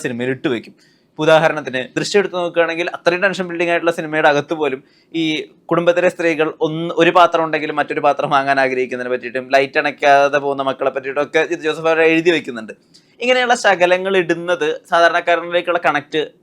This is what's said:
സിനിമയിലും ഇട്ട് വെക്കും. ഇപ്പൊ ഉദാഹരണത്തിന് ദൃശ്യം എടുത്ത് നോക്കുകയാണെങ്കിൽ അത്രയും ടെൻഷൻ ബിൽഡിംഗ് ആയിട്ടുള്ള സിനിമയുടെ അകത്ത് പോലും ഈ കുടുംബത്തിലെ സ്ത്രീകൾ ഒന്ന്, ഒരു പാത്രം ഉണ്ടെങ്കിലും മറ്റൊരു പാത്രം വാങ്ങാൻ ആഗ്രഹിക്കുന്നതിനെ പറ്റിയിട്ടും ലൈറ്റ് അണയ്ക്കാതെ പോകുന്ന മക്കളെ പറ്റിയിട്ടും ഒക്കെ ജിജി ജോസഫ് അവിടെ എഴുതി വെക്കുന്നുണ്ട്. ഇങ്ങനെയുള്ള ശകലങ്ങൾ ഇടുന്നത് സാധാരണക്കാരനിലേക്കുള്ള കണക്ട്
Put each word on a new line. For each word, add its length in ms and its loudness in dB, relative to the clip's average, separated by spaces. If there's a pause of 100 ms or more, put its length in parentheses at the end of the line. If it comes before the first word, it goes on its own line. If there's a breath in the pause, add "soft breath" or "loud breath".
സിനിമയിലും 340 -4
ഇട്ട് 160 -4
വെക്കും. 220 -8 (360 soft breath)
ഇപ്പൊ 140 -8
ഉദാഹരണത്തിന് 560 2 (160)
ദൃശ്യം 240 0
എടുത്ത് 200 -4
നോക്കുകയാണെങ്കിൽ 460 -2 (100)
അത്രയും 280 0
ടെൻഷൻ 240 -2
ബിൽഡിംഗ് 240 -2
ആയിട്ടുള്ള 240 0
സിനിമയുടെ 340 2
അകത്ത് 300 0
പോലും 200 -2 (400 soft breath)
ഈ 20 0 (480)
കുടുംബത്തിലെ 440 2
സ്ത്രീകൾ 320 0 (200)
ഒന്ന്, 340 -4
ഒരു 160 4
പാത്രം 300 4
ഉണ്ടെങ്കിലും 340 -4
മറ്റൊരു 260 -4
പാത്രം 280 0
വാങ്ങാൻ 300 2
ആഗ്രഹിക്കുന്നതിനെ 500 -4
പറ്റിയിട്ടും 400 -8
ലൈറ്റ് 260 2
അണയ്ക്കാതെ 640 2
പോകുന്ന 240 -2
മക്കളെ 260 -2
പറ്റിയിട്ടും 320 -4
ഒക്കെ 240 0
ജിജി 160 -8
ജോസഫ് 240 -2
അവിടെ 220 4
എഴുതി 240 2
വെക്കുന്നുണ്ട്. 380 -10 (480 soft breath)
ഇങ്ങനെയുള്ള 400 2
ശകലങ്ങൾ 500 2 (100)
ഇടുന്നത് 440 -2 (220)
സാധാരണക്കാരനിലേക്കുള്ള 960 0
കണക്ട് 360 -2 (220)